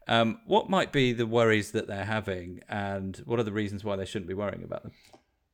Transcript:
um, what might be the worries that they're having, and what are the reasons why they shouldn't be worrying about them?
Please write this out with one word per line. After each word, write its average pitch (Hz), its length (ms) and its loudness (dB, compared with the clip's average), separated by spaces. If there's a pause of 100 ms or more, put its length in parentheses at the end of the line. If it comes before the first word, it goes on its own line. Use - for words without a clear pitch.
um, 113 400 2
what 202 240 2
might 185 220 2
be 127 200 4
the 117 140 0
worries 110 460 4
that 110 160 -2
they're 98 160 -6
having, 95 640 -4
and 98 560 -4
what 120 160 0
are 113 40 4
the 104 80 -4
reasons 101 300 -2
why 101 140 -2
they 98 80 -2
shouldn't 92 240 -6
be - 60 -4
worrying 92 280 -4
about - 200 -8
them? - 100 -14 (600)